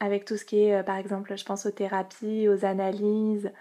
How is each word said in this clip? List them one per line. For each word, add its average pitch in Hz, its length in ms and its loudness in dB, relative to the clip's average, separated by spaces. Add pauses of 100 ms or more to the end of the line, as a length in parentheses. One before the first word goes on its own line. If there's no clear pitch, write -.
avec 202 260 -2
tout 220 100 -4
ce 208 80 -8
qui 208 200 4
est, 208 100 4
euh, 190 80 2
par 190 160 -2
exemple, 196 360 -6
je 196 120 -12
pense 196 180 -6
aux 208 60 -2
thérapies, 202 760 -2
aux 196 200 4
analyses, 208 840 0 (100)